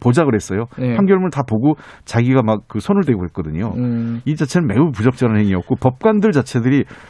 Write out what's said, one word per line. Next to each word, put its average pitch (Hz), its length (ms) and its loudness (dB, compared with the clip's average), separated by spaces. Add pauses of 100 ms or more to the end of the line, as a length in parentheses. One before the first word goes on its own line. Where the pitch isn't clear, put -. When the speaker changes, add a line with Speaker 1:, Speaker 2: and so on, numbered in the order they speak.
Speaker 1:
보자 131 240 4
그랬어요. 107 400 -2 (120)
Speaker 2:
네. 123 180 -4
Speaker 1:
판결문을 185 340 2
다 143 180 -4
보고 127 280 0 (300)
자기가 123 380 2
막 107 240 0
그 107 120 -6
손을 202 260 0
대고 110 200 0
했거든요. 82 520 -6
Speaker 2:
음. 117 480 -4
Speaker 1:
이 151 100 -2
자체는 156 320 -2
매우 135 240 2
부적절한 113 460 0
행위였고 101 380 0
법관들 208 560 2
자체들이 127 540 0 (240)